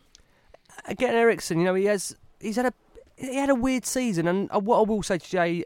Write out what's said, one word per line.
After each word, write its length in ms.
Again, 300
Eriksen, 440
you 60
know, 80
he 120
has, 300
he's 180
had 100
a, 60
he 180
had 140
a 60
weird 300
season, 420
and, 260
uh, 60
what 200
I 40
will 200
say 140
to 120
Jay, 360